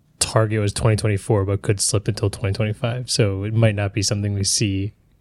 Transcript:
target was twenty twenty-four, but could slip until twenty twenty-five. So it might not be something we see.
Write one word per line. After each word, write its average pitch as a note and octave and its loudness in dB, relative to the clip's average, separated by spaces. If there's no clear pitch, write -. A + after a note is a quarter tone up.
target A2 0
was G2+ 0
twenty A2 2
twenty-four, G2+ 0
but G2 -2
could G2+ 0
slip - 0
until G#2 0
twenty G2 -4
twenty-five. A#2 -4
So G2 0
it G#2+ -4
might A2 4
not G2+ -2
be G#2 -2
something G2+ 0
we G2 0
see. G2 0